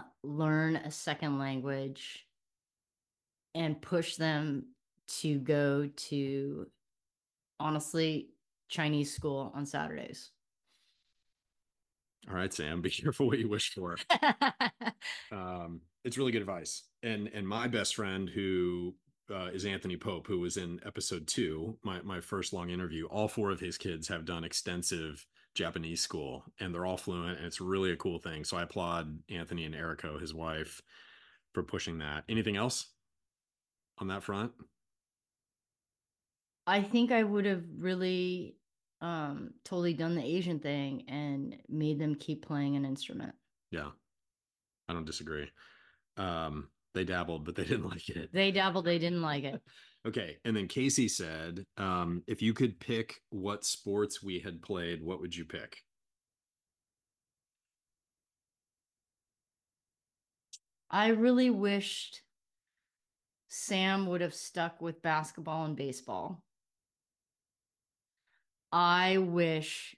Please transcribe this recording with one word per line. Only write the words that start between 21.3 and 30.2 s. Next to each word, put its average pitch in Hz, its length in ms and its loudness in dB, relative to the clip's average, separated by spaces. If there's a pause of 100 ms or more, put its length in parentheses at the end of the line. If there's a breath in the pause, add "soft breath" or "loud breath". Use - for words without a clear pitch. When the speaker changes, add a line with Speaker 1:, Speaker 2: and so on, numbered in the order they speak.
Speaker 2:
my, 92 180 -4
my 92 180 -6
first 95 340 -4
long 87 160 -4
interview. 85 360 -4
All 107 220 0
four 101 240 0
of 85 80 -2
his 87 180 -6
kids 82 300 -4
have 82 180 -4
done 85 180 -4
extensive 85 840 -4 (300 soft breath)
Japanese 82 460 -2
school, 69 420 -4 (160)
and 90 140 -4
they're 87 120 -2
all 92 120 0
fluent, 87 400 -4
and 78 80 -8
it's - 160 -8
really 95 300 2
a 82 60 -2
cool 85 220 -2
thing. 78 240 -6
So - 140 -4
I 87 60 0
applaud 85 560 -2 (100)
Anthony 85 360 -6
and 78 100 -6
Erico, 78 440 -6
his 78 140 -8